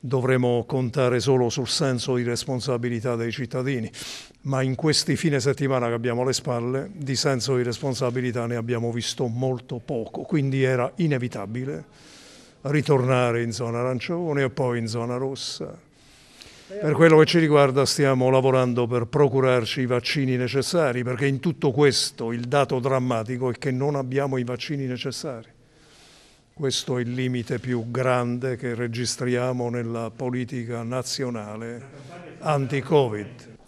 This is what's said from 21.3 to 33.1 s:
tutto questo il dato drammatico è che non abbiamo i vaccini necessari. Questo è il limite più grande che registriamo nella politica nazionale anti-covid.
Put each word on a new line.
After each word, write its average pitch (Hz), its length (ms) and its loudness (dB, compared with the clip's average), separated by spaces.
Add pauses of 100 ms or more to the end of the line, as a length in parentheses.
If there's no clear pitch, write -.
tutto 151 320 0
questo 123 600 2
il 120 140 -4
dato 135 340 2
drammatico 127 680 0
è - 20 -2
che 135 180 -4
non 139 260 -2
abbiamo 131 420 -2
i 123 60 0
vaccini 131 420 -6
necessari. 127 640 -8 (1040)
Questo 131 460 -2
è - 20 0
il 120 140 -2
limite 127 440 -2
più 120 320 -4
grande 123 680 0
che 120 180 -4
registriamo 123 960 -2
nella 117 440 -4
politica 123 680 -6
nazionale 117 1000 -6 (580)
anti-covid. 135 1080 0 (200)